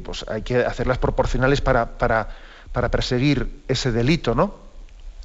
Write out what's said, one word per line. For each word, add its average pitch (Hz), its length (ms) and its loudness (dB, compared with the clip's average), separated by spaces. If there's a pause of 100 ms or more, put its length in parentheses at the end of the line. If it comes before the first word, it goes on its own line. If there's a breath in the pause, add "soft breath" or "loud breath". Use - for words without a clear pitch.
pues, - 240 -10
hay 107 140 -6
que 123 240 0
hacerlas 120 320 0
proporcionales 135 640 2
para, 123 360 2
para, 113 300 2 (460 loud breath)
para 117 180 0
perseguir 131 800 0
ese 123 240 0
delito, 117 420 2
¿no? 185 180 2 (720)